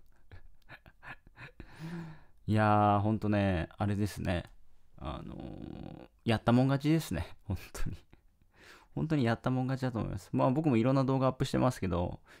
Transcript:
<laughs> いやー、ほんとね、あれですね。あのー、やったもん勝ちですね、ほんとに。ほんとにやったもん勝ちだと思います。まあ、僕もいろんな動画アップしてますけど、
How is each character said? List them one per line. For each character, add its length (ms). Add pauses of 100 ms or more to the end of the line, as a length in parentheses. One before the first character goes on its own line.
(680)
<laughs> 1800
い 60
や 440
ー、 20
ほ 140
ん 60
と 100
ね、 480
あ 80
れ 100
で 120
す 140
ね。 300 (460)
あ 260
の 120
ー、 720 (180)
や 120
っ 60
た 80
も 120
ん 40
勝 140
ち 80
で 100
す 140
ね、 300
ほ 100
ん 40
と 320
に。 60 (1000)
ほ 100
ん 40
と 80
に 100
や 80
っ 80
た 80
も 120
ん 60
勝 120
ち 20
だ 100
と 80
思 80
い 40
ま 60
す。 140
ま 140
あ、 60
僕 180
も 80
い 60
ろ 100
ん 20
な 80
動 160
画 80
ア 40
ッ 20
プ 120
し 60
て 60
ま 140
す 80
け 80
ど、 320 (200)